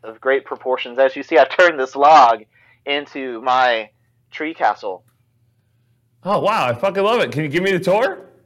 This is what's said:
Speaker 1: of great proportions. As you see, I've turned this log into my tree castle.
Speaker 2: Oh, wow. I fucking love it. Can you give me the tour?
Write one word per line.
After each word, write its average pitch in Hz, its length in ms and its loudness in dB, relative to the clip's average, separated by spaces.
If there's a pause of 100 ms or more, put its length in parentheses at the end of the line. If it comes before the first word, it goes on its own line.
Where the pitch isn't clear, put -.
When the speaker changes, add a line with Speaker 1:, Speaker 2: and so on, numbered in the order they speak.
Speaker 1:
of 110 200 -18
great 131 240 0
proportions. 127 520 -8
As 135 200 2
you 139 60 -10
see, 160 140 0
I've 135 180 4
turned 170 220 2
this 131 180 -4
log 135 500 6 (400)
into 139 560 -8
my 127 480 0 (420)
tree 156 220 -10
castle. 104 500 -4 (1200)
Speaker 2:
Oh, 185 160 0
wow. 180 280 0
I 120 60 0
fucking 190 300 -4
love 220 180 0
it. 123 100 -4
Can 143 120 -6
you 151 40 -6
give 156 160 -2
me 196 80 -2
the 180 80 -2
tour? 208 460 -2 (200)